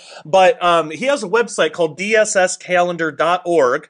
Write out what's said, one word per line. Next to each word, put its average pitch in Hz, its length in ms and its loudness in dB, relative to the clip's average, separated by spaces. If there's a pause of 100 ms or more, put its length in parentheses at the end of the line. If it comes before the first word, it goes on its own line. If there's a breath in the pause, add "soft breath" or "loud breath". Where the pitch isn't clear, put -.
(260 loud breath)
But, 180 360 4
um, 165 300 0
he 156 140 -8
has 269 180 -2
a 185 60 -10
website 196 420 0
called 156 240 -4
D 202 180 -4
S 214 220 2
S 185 220 0
calendar 175 520 -2
dot 165 360 -2
org, 151 440 0